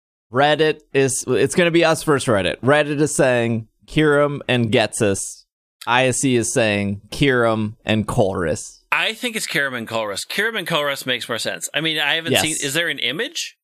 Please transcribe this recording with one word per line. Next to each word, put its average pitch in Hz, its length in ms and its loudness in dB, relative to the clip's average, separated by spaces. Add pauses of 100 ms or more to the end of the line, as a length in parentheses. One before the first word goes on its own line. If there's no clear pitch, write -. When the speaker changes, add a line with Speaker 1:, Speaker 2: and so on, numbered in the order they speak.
(320)
Speaker 1:
Reddit 147 500 2 (120)
is, 135 340 2
it's 127 280 2
gonna 170 160 4
be 165 140 4
us 160 180 2
first 139 240 0
Reddit. 95 340 0
Reddit 147 400 2
is 151 140 0
saying 117 520 2 (200)
Kyurem 147 600 2
and 120 240 0
Ghetsis. 107 720 0 (400)
I 123 220 2
S 123 120 0
C 131 160 2
is 113 180 0
saying 104 560 0
Kyurem 117 680 0 (100)
and 107 220 0
Colress. 95 840 -2
Speaker 2:
I 175 220 -2
think 226 220 -8
it's 202 120 -6
Kyurem 139 300 -2
and 110 100 -8
Colress. 107 380 -4
Kyurem 220 320 -4
and 175 100 -6
Colress 147 380 -2
makes 123 220 -4
more 113 100 -4
sense. 98 360 -6
I 147 80 -2
mean, 156 180 -2
I 147 160 0
haven't 165 180 -4
Speaker 1:
Yes. 113 80 2
Speaker 2:
seen, 156 100 0 (140)
is 135 80 -4
there 165 140 0
an 143 120 -6
image? 180 640 -6